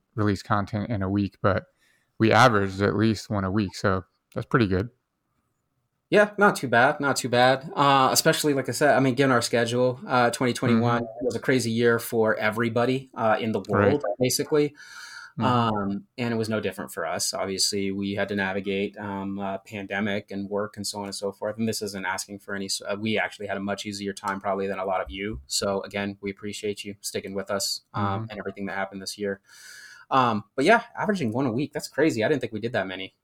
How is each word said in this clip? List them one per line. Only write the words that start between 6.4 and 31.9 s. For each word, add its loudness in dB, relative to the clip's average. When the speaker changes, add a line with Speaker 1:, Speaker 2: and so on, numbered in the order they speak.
Speaker 2:
too -4
bad, 4
not 0
too -4
bad. 4
Uh, 6
especially, 2
like -2
I -4
said, 6
I 6
mean, 4
given 4
our 4
schedule, 2
uh, 4
twenty 0
twenty-one 2
Speaker 1:
Mm-hmm. -8
Speaker 2:
was -2
a -4
crazy 0
year 4
for 2
everybody, 0
uh, 2
in -2
the -2
Speaker 1:
Right. 4
Speaker 2:
world, 0
basically. 0
Speaker 1:
Mm-hmm. 0
Speaker 2:
Um, 0
and -2
it -2
was -2
no 0
different -6
for -6
us. -4
Obviously, -2
we -4
had -2
to -4
navigate, -2
um, -8
uh, -6
pandemic -6
and -8
work -4
and -10
so -6
on -8
and -10
so -6
forth. -8
And -2
this -2
isn't -6
asking -6
for -12
any, -6
s-, -6
uh, -4
we -2
actually -6
had -6
a -6
much -6
easier -6
time -6
probably -2
than -4
a -8
lot -2
of -6
you. -8
So -2
again, -6
we -6
appreciate -8
you -12
sticking -10
with -6
us, -4
um, -2
Speaker 1:
Mm-hmm. -4
Speaker 2:
and -10
everything -10
that -8
happened -6
this -12
year. -4
Um, 2
but 0
yeah, 6
averaging -2
one -2
a 0
week, -4
that's -8
crazy. 2